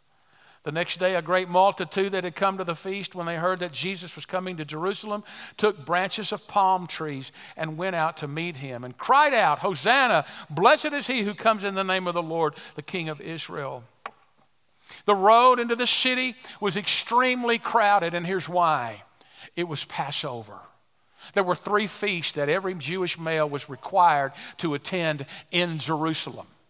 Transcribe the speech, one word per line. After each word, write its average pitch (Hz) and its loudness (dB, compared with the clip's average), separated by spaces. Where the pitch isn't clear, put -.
"The 151 -6
next 165 -4
day, 185 2
a 170 0
great 180 0
multitude 190 2
that 190 -2
had 175 -6
come 196 0
to 185 -4
the 170 -4
feast, 190 -8
when 175 -8
they 170 -4
heard 175 0
that 175 -6
Jesus 170 -8
was 147 -14
coming 185 -6
to 151 -8
Jerusalem, 202 -6
took 202 2
branches 180 -2
of 151 -8
palm 190 2
trees 143 -8
and 156 -6
went 180 -2
out 160 0
to 147 -6
meet 160 -6
him 131 -10
and 127 -12
cried 285 6
out, 175 4
'Hosanna, 190 2
blessed 220 6
is 285 -4
he 247 0
who 202 -2
comes 214 0
in 196 -4
the 190 0
name 185 -2
of 175 -2
the 170 -2
Lord, 160 -2
the 147 -10
King 165 -6
of 147 -8
Israel.'" 143 -10
The 202 4
road 233 8
into 233 -2
the 240 0
city 254 0
was 196 -2
extremely 240 0
crowded, 202 2
and 175 -4
here's 185 -4
why. 147 0
It 175 -4
was 151 -6
Passover. 123 -6
There 202 4
were 180 2
three 208 0
feasts 185 -4
that 147 0
every 190 0
Jewish 170 -4
male 160 0
was 143 -8
required 143 4
to 160 -2
attend 151 -2
in 175 0
Jerusalem: 151 -4